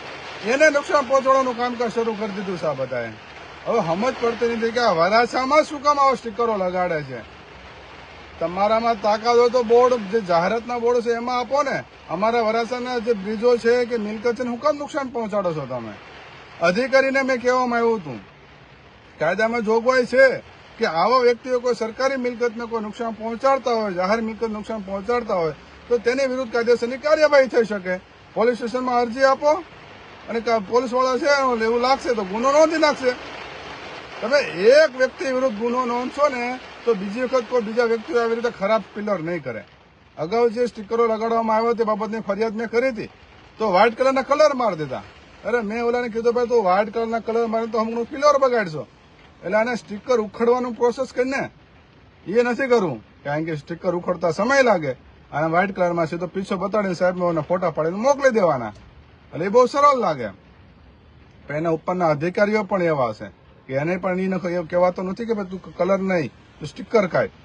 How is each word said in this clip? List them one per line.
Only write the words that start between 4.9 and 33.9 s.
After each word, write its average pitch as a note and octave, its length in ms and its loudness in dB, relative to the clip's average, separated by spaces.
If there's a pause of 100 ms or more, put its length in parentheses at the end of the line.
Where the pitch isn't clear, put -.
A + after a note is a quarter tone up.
વરાછામાં A#3+ 720 4
શું C#4+ 200 -4
કામ C#4+ 180 4
આવા C4+ 140 4
સ્ટીકરો A3+ 420 -2
લગાડે F3+ 460 -2
છે. B2 340 -14 (1040)
તમારામાં G#3 640 0
તાકાત A3 340 2
હોય A#3+ 120 6
તો B3 140 2
બોર્ડ, A#3+ 320 6
જે G#3+ 260 -2
જાહેરાતના G#3 580 0
બોર્ડ A#3+ 220 2
છે, A#3 100 -2
એમાં A#3+ 280 -2
આપો C4 240 0
ને. G3+ 220 -4 (260)
અમારા A3 300 0
વરાછાના A#3+ 580 -2
જે A#3 140 -2
બ્રિજો A3 440 0
છે A#3+ 280 2
કે A#3 120 -6
મિલકત A3 380 -4
છે, A#3 60 -8
એને B3 100 -4
હું A#3+ 100 -6
કામ D4 160 2
નુકસાન C#4+ 320 -6
પહોંચાડો G3+ 460 -4
છો D3 120 -8
તમે? A#2 260 -8 (720)
અધિકારીને C4 600 2
મેં B3+ 200 0
કહેવામાં B3 360 2
આવ્યું A3+ 220 2
હતું, C3 200 -10 (960)
કાયદામાં A3 420 0
જોગવાઈ A#3 460 2
છે B3 320 6 (400)
કે A3+ 80 0
આવા F#3+ 320 4
વ્યક્તિઓ A#3+ 420 2
કોઈ A#3+ 140 0
સરકારી B3+ 420 -2
મિલકતને A#3+ 500 -4
કોઈ A#3 160 -4
નુકસાન A3 280 -6
પહોંચાડતા A#3 600 -2
હોય, A3 220 0
જાહેર F#3 280 0
મિલકત A3 280 -4
નુકસાન G#3+ 320 -8
પહોંચાડતા G3+ 540 -4
હોય, E3 200 0 (340)
તો A#3+ 100 2
તેની B3+ 280 0
વિરુદ્ધ B3+ 260 -4
કાયદેસરની A#3+ 440 0
કાર્યવાહી D4 500 4
થઈ A3+ 180 2
શકે. F#3 360 -6 (340)
પોલીસ A3+ 220 2
સ્ટેશનમાં B3 440 -2
અરજી B3 240 -2
આપો C#4 280 4 (760)
અને A3+ 120 -4
કા-, A3+ 180 0
પોલીસવાળા B3 600 0
છે, C4 460 2
એવું A#3+ 160 2
લાગશે C4 340 2
તો G#3+ 100 -4
ગુનો A3+ 280 0
નોંધી D#4 260 4
નાખશે. C4+ 320 2 (1120)